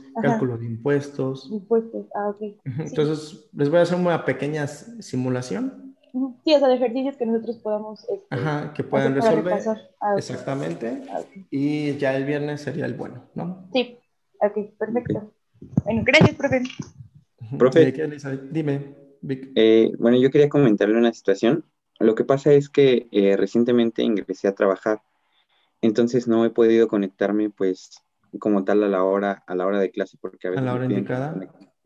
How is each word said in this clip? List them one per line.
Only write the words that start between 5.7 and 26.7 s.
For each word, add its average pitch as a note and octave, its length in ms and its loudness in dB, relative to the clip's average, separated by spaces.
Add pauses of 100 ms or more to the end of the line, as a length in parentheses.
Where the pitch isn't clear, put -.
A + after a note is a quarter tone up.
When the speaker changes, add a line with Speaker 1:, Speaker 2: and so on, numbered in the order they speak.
Speaker 1:
Ujú, B3+ 320 -6
sí, D#4 120 4
o C#4+ 40 4
sea, C#4 100 4
de B3+ 60 4
ejercicios B3+ 420 -2
que A#3+ 100 -4
nosotros A3+ 300 -4
podamos, G#3+ 420 -8 (100)
este, G4 220 -8
Speaker 2:
Ajá, D3 420 -4
que - 80 -8
Speaker 1:
hacer - 80 -8
Speaker 2:
puedan C3+ 240 0
Speaker 1:
para F3 160 2
Speaker 2:
resolver. D#3+ 140 2 (100)
Speaker 1:
repasar. G#3+ 240 -4 (240)
Ah, G#3 120 0
ok. G3 40 2
Speaker 2:
Exactamente. C#3+ 960 -6
Speaker 1:
Ah, E2+ 80 -8
ok. - 320 -16
Speaker 2:
Y C#3+ 460 -2
ya C3+ 200 0
el C3+ 80 -2
viernes D3 360 -4
sería C3+ 260 -6
el - 80 -6
bueno, - 400 -14
¿no? F#3 380 -10
Speaker 1:
Sí, B3 260 -4 (420)
ok, G#3 380 -4
perfecto. A3 400 -4
Speaker 3:
Ok. - 540 -20 (100)
Speaker 1:
Bueno, A3 200 -2
gracias, D4+ 320 4
profe. B3+ 280 -2 (800)
Speaker 2:
Ujú. A#2+ 180 -10
Speaker 3:
Profe. C3 260 6
Speaker 2:
¿De C3 80 0
qué, D#3 120 -8
Elizabeth? C#3+ 440 -10
Dime, C#3+ 460 -4 (260)
Vic. C3+ 320 -8
Speaker 3:
Eh, A2 460 6
bueno, A#2+ 180 4
yo C3+ 140 4
quería D3 180 4
comentarle A2 480 4
una A#2 160 2
situación. A#2 500 0 (360)
Lo A2 160 4
que A#2+ 100 0
pasa C#3 280 2
es C#3+ 160 4
que, C3 420 4
eh, G2 260 4
recientemente A#2 640 2
ingresé G2+ 460 -2
a G2 80 0
trabajar, G#2 480 0 (800)
entonces A#2+ 460 2
no A2+ 180 2
he A2+ 40 0
podido A2+ 380 4